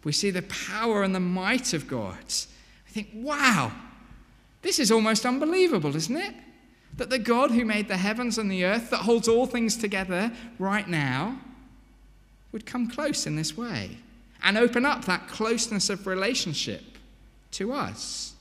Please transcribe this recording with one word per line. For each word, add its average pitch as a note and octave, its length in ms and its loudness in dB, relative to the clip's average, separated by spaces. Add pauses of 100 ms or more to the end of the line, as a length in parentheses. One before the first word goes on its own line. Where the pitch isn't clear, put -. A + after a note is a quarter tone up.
We D3+ 100 -2
see G3+ 180 0
the F3+ 120 -4
power G#3 600 0
and F#3+ 100 2
the F#3 60 0
might F#3 540 0
of D3+ 140 -2
God. G2+ 300 -4
I - 720 -10
think, G#3 240 -8
"Wow, A#3 580 2 (880)
this F4 180 0
is A3 120 4
almost A3 340 4
unbelievable, C4+ 680 2
isn't D#3+ 220 -2
it? G4+ 160 -6 (640)
That G#3+ 120 -4
the B3+ 100 0
God A#3 320 4
who A3+ 140 4
made G#3 220 0
the G3 100 -2
heavens A3 400 0
and G#3+ 120 -2
the F#3 160 0
earth, A3+ 240 0
that - 120 0
holds A#3 260 4
all A#3 180 6
things A#3 320 0
together G3 540 -2 (260)
right G3 300 0
now, D#3 520 0 (1120)
would G#3+ 140 -10
come A#3+ 240 -2
close D4 380 -2
in D3+ 80 -2
this D#3 200 -2
way F#3+ 420 -6 (460)
and G3 140 4
open A#3+ 280 4
up D4 200 0
that F3 220 0
closeness A3 600 -2
of G3 180 -4
relationship F#3 880 -4 (540)
to G3+ 200 -4
us." - 680 -6